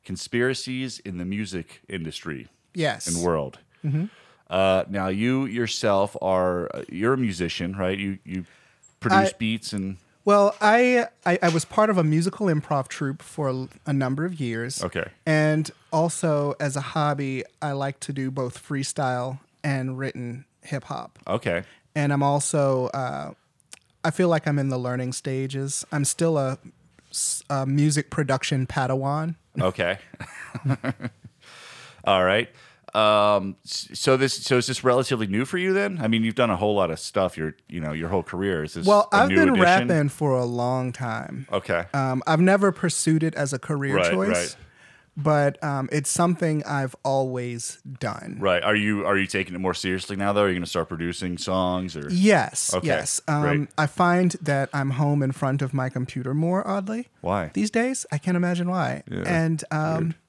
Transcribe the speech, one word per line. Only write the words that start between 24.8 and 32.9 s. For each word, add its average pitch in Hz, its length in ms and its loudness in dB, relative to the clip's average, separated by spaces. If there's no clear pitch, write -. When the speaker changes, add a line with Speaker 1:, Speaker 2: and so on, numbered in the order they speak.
Speaker 2:
stages. 135 760 -6
I'm 143 140 0
still 165 320 2
a 131 220 -2
s-, - 380 -4
a 135 160 0
music 143 460 2
production 135 560 0
Padawan. 139 680 -2
Speaker 1:
Okay. 92 400 0
<laughs> 135 140 0
All 95 200 6
right. 104 240 4